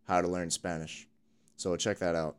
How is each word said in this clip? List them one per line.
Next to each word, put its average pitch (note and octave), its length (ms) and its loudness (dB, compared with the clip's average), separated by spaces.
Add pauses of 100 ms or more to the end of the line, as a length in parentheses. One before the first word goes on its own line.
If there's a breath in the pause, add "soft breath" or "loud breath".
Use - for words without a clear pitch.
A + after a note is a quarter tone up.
how F2+ 140 4
to F2+ 60 2
learn F2 220 -2
Spanish. E2 580 -4 (500)
So F2+ 180 0
check G2+ 240 0
that F2 160 2
out D#2 240 0